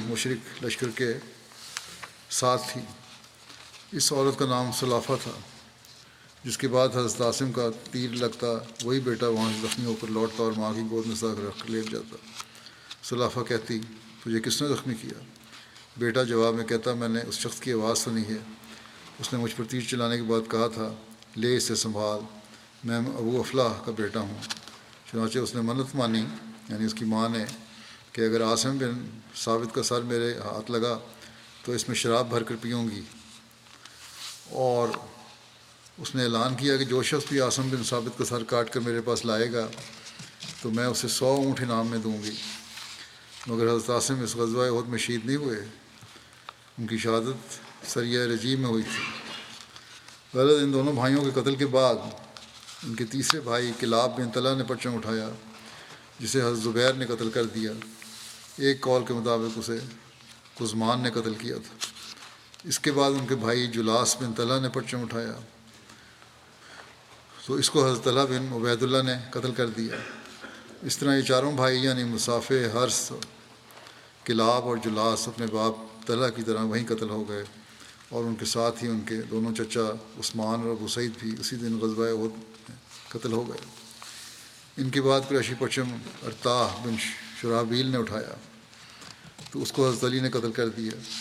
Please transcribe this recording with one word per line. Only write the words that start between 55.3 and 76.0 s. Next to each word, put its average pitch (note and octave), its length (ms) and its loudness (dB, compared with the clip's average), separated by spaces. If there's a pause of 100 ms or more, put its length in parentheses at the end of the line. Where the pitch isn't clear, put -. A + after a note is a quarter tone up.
جسے B2 240 2
حضرت A#2+ 160 2
زبیر A#2 340 4
نے C3 140 -2
قتل A2+ 240 -2
کر A#2 140 0
دیا۔ G#2+ 280 -2 (840)
ایک C#3 220 4
قول B2+ 280 4
کے B2 60 -2
مطابق A2+ 440 0
اسے A2+ 200 -4 (760)
قزمان A2+ 460 2
نے B2 100 2
قتل A2+ 240 0
کیا A#2 220 -6
تھا۔ - 180 -12 (920)
اس D#3+ 140 -2
کے D3 140 2
بعد C#3 180 6
ان C3+ 160 0
کے C3 80 2
بھائی A#2+ 320 2
جلاس A2+ 540 4
بن A#2+ 120 -2
طلحہ A#2+ 280 2
نے C3 80 0
پرچم B2 340 -4
اٹھایا۔ A2+ 300 -4 (2250)
تو C3 80 0
اس C#3+ 160 2
کو C3+ 200 6
حضرت A#2 140 0
طلحہ C3+ 200 6
بن B2+ 280 0
عبید A#2+ 300 2
اللہ C3 200 4
نے B2+ 120 0 (160)
قتل B2+ 220 -2
کر A#2+ 140 2
دیا۔ A2+ 300 -4 (840)
اس - 160 -2
طرح C#3 180 4
یہ C3+ 60 4
چاروں C3 300 4
بھائی C3 320 4
یعنی B2+ 200 2
مصافِ A#2+ 600 2 (100)
حرث، A#2+ 380 2 (1120)
کلاب A#2 380 4
اور B2 140 0
جلاس A2 520 2
اپنے A#2 180 -4
باپ A2 600 -2